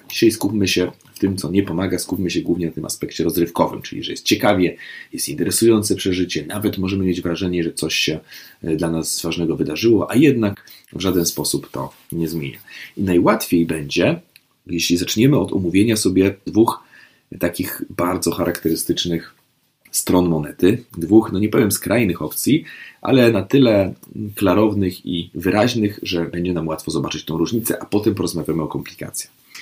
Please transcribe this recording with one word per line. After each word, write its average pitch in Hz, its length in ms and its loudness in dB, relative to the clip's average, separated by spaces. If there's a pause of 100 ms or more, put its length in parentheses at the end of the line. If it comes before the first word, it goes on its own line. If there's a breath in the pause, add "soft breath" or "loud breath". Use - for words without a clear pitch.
Dzisiaj 113 220 4
skupmy 101 360 0
się 90 240 0 (220)
w - 60 -18
tym, 98 180 0
co 82 140 -6
nie 98 120 4
pomaga, 90 360 -2
skupmy 92 300 -4
się 85 120 -2
głównie 85 240 0
na 80 60 -4
tym - 140 -8
aspekcie - 380 -6
rozrywkowym, 82 580 0
czyli - 220 -12
że - 80 -8
jest - 140 -12
ciekawie, 92 520 2 (360 loud breath)
jest - 160 -6
interesujące 101 680 2
przeżycie, 90 500 -2
nawet 101 320 -4
możemy 95 280 0
mieć 90 160 0
wrażenie, 87 420 -2
że 82 100 -4
coś - 220 -4
się, - 240 -2 (440 loud breath)
e, 80 120 -2
dla 82 160 -2
nas 80 300 -4
ważnego 82 340 -2
wydarzyło, 82 560 2
a 110 40 0
jednak 120 500 2 (280 loud breath)
w 85 80 -8
żaden 92 240 2
sposób - 460 -4
to 67 220 -10 (180)
nie 82 160 -2
zmienia. 78 320 -8 (380 loud breath)
I 101 60 -2
najłatwiej 90 600 4
będzie, 82 560 0 (460)
jeśli 85 300 -2
zaczniemy 110 420 2
od - 140 -2
omówienia 98 420 2
sobie 95 400 2 (120)
dwóch 104 360 2 (560 soft breath)
takich - 500 -4
bardzo 90 420 -2
charakterystycznych 82 1040 -2 (600)
stron 90 340 2
monety, 82 540 2 (140)
dwóch, 98 340 4
no 92 80 -2
nie 104 100 0
powiem 104 220 2
skrajnych 101 500 0
opcji, - 420 0 (380 loud breath)
ale 120 300 6
na 98 120 2
tyle 107 500 4 (420)
klarownych 101 720 2
i 87 280 -6
wyraźnych, 104 680 0
że 85 220 -2
będzie 87 280 -2
nam 80 140 -2
łatwo 80 240 -6
zobaczyć 78 340 -4
tą 80 120 -4
różnicę, 110 440 -2
a - 40 -14
potem 175 300 0
porozmawiamy 85 460 -4
o 151 60 -4
komplikacjach. - 680 -10 (280 loud breath)